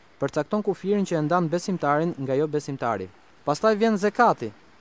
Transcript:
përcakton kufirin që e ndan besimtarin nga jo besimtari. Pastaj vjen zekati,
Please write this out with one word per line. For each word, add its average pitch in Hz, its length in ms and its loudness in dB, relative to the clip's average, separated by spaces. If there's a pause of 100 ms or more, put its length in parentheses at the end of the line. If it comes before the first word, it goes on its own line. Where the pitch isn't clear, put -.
(200)
përcakton 156 420 -2
kufirin 196 420 0
që 175 140 -2
e 151 40 0
ndan 165 260 2
besimtarin 165 720 0
nga 135 160 -2
jo 147 120 2
besimtari. 135 640 -4 (360)
Pastaj 214 320 2
vjen 220 240 2
zekati, 202 460 2 (340)